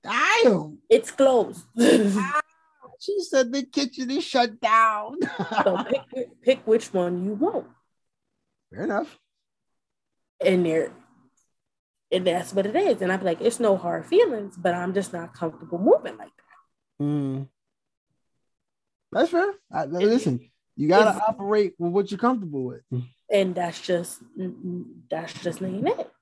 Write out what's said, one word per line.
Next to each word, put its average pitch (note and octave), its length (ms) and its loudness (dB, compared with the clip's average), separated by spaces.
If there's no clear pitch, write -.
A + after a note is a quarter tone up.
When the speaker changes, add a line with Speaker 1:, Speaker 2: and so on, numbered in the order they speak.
Speaker 1:
Damn. A#3 720 2
Speaker 2:
It's - 220 4
closed. B3+ 640 2
<laughs> A#3 80 -10
Speaker 1:
Ah, G3+ 600 4
she G4+ 220 -4
said C4 300 0
the C#4 120 -2
kitchen C4 480 -4
is D#4 120 -2
shut A#3+ 380 0
down. A3 560 2
<laughs> G#3 260 -2
Speaker 2:
So F#3 200 2
pick, B3+ 140 -6
pick C4 240 2
which A3 260 2
one F3+ 320 -2
you G#3 80 -4
want. D#4 320 -2
Speaker 1:
Fair A2 120 -10
enough. B3+ 340 -6
Speaker 2:
And F#3 240 4
there, D#3+ 280 0
and F#3 160 0
that's F3 260 -2
what G3 120 0
it G#3+ 100 -4
is. E4+ 260 2
And F3+ 100 0
I'm F#3+ 120 -2
like, F3 180 -2
"It's A#3 180 -2
no G3+ 180 2
hard E3+ 280 -6
feelings, B3+ 520 0
but F3 160 0
I'm F3+ 200 -4
just F#3 200 -4
not E3+ 200 -12
comfortable E3 460 -8
moving F4 380 2
like - 180 -20
that." - 680 -16
Speaker 1:
Mm. C#3 440 -4
That's C#4 180 2
fair. F#4+ 240 0
I, - 120 -4
Speaker 2:
It C#3 80 -8
Speaker 1:
listen, F3+ 600 0
you D3 120 -2
gotta G3+ 240 6
Speaker 2:
is F#3+ 160 -4
Speaker 1:
operate G3+ 500 0
with E3+ 140 -4
what G3+ 200 0
you're G3 60 -8
comfortable F#3 480 -2
with. - 160 -12
Speaker 2:
And F#3+ 240 2
that's F3 240 -6
just, F3 420 -4
mm, F#3 160 -8
mm, F3+ 300 -10
that's D#3+ 240 -8
just E3+ 280 -8
ain't F#3+ 260 -4
it. A4+ 240 -4